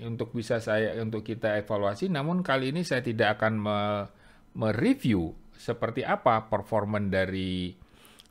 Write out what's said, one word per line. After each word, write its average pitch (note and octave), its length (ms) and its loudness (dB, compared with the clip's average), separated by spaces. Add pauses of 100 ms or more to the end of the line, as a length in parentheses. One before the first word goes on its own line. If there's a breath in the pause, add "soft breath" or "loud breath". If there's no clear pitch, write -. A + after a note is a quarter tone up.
untuk A2+ 240 -4
bisa A#2 320 -2
saya, G#2+ 400 2
untuk A2 240 -4
kita A2 320 0
evaluasi, G#2 480 0
namun F3 400 0
kali C3+ 240 2
ini E3 160 -2
saya C3 160 0
tidak A2 400 2
akan A2 160 2
me-, G#2 480 0 (480 soft breath)
mereview A2+ 800 0 (240)
seperti A2+ 480 -4
apa A#2+ 480 2
performance G#2 560 0
dari F#2 640 -2 (580 loud breath)